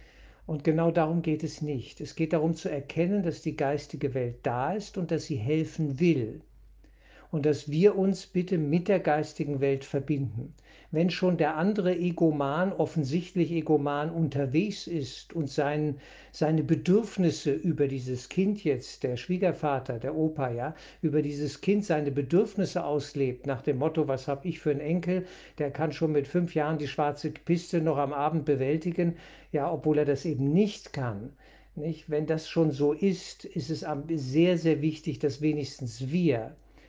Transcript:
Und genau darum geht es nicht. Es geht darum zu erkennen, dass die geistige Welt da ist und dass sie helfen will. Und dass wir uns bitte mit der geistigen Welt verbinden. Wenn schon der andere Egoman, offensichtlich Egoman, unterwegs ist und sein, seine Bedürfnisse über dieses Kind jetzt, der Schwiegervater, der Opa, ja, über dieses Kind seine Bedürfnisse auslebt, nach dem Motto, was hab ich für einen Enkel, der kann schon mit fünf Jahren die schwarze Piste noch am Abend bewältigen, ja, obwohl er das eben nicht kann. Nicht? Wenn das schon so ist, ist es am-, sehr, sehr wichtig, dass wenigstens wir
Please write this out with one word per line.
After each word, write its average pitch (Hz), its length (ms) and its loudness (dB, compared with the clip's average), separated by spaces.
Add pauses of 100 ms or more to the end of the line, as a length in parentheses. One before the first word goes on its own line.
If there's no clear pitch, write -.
(440)
Und 151 200 -4
genau 165 260 4
darum 165 320 2
geht 156 220 0
es 156 180 -8
nicht. 143 380 -6
Es 147 160 -10
geht 160 160 0
darum 165 220 2
zu 180 140 -6
erkennen, 170 540 0
dass 165 200 -4
die 147 140 -4
geistige 143 580 -2
Welt 123 280 -2
da 131 300 0
ist 208 260 -6
und 170 140 -2
dass 151 140 -2
sie 151 100 -4
helfen 151 640 -2
will. 135 400 2 (920)
Und 147 120 0
dass 151 260 2
wir 185 260 6
uns 190 300 0
bitte 180 300 -2
mit 160 300 0
der 190 140 4
geistigen 151 600 0
Welt 139 240 2
verbinden. 135 680 -4 (380)
Wenn 170 180 2
schon 180 260 2
der 156 200 2
andere 180 400 0
Egoman, 170 760 2
offensichtlich 160 800 0
Egoman, 151 600 2
unterwegs 160 760 0
ist - 480 -6
und 151 160 -2
sein, 147 460 0 (340)
seine 156 320 2
Bedürfnisse 170 920 2
über 143 360 0
dieses 127 400 -6
Kind 202 340 0
jetzt, - 400 -2
der 123 140 0
Schwiegervater, 147 840 -2
der 135 160 -4
Opa, 156 380 0
ja, 127 240 -6 (260)
über 151 180 2
dieses 143 400 -4
Kind 208 240 2
seine 151 280 0
Bedürfnisse 170 720 0
auslebt, 139 600 -2
nach 131 140 -2
dem 135 180 0
Motto, 156 280 2
was 131 220 -2
hab 139 160 -4
ich 170 160 -4
für 156 100 2
einen 143 100 0
Enkel, 175 460 0 (320)
der 143 140 -2
kann 156 180 0
schon 156 220 0
mit 143 160 2
fünf 175 260 0
Jahren 156 240 0
die 147 100 -4
schwarze 147 440 -2
Piste 170 480 0
noch 156 160 2
am 143 160 0
Abend 147 320 0
bewältigen, 160 720 0 (340)
ja, 151 200 0
obwohl 151 280 2
er 151 60 4
das 139 200 0
eben 139 280 0
nicht 202 400 2
kann. 120 400 -6 (420)
Nicht? 156 340 -6
Wenn 151 180 0
das 160 220 -2
schon 165 220 4
so 143 220 2
ist, - 520 -2
ist 151 260 -6
es 156 120 -6
am-, 151 260 -4
sehr, 160 480 4
sehr 156 240 2
wichtig, 156 380 -2
dass 143 220 -2
wenigstens 135 720 -2
wir 139 420 2 (340)